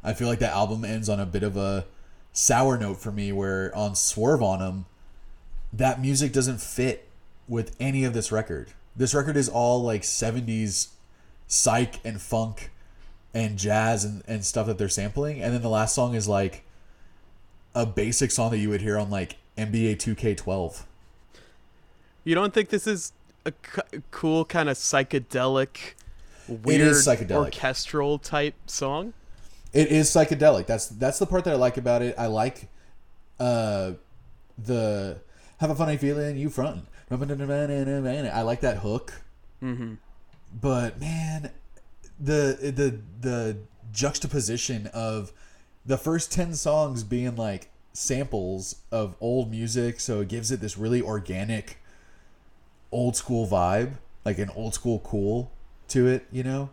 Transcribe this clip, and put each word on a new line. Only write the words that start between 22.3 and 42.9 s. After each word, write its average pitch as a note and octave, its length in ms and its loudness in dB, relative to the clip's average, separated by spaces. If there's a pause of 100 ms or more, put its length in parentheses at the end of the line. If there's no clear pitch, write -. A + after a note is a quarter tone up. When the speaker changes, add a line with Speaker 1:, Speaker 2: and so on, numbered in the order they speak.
Speaker 2:
don't G3 180 2
think G#3+ 160 2
this G#3 160 0
is G3+ 280 -2 (320)
a D#3+ 80 -4 (200)
c-, - 280 -6 (100)
cool D#3+ 340 2
kind D#3 240 0
of C3 80 0
psychedelic, C3+ 1160 0 (540)
Speaker 1:
It A#2+ 60 -8
is A2 120 -6
Speaker 2:
weird D3 300 8
Speaker 1:
psychedelic. C3 500 4
Speaker 2:
orchestral C#3+ 760 -2
type D3 360 -2 (100)
song? D3+ 480 -4 (600)
Speaker 1:
It D3+ 140 6
is D#3 220 6
psychedelic. D3+ 580 6
That's, A2+ 200 0
that's A#2+ 320 0
the G3 60 4
part F3+ 200 0
that E3+ 80 2
I C#3 40 4
like B2 200 4
about A#2+ 240 2
it. A#2+ 160 -2
I A#2 100 0
like, A2 400 -2 (720)
uh, G#2+ 540 0 (640)
the G#2+ 600 -2 (420)
"Have D#3 100 2
a D3+ 60 0
funny D#3 220 0
feeling D3 400 -2
you C#3+ 120 -2
frontin'." C#3+ 380 -4 (220)
I C#3 1300 -2
like A#2 200 0
that B2 160 2
hook. G#2 360 -4 (500)
Speaker 2:
Mm-hmm. A#2+ 300 -6 (600)
Speaker 1:
But, B2 460 -2
man, D#3 520 -4 (680)
the, C#3+ 380 4 (180)
the, B2+ 240 2 (220)